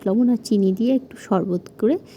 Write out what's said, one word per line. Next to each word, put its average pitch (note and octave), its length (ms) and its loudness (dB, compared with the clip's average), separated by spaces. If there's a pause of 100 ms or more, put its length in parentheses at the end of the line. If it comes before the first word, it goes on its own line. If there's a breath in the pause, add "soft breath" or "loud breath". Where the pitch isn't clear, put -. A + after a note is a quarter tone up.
লবণ A#3 220 2
আর A#3+ 160 0
চিনি G3 280 2
দিয়ে A3+ 220 0
একটু - 220 -4
শরবত F3+ 480 -2 (140)
করে C4 180 2 (200 loud breath)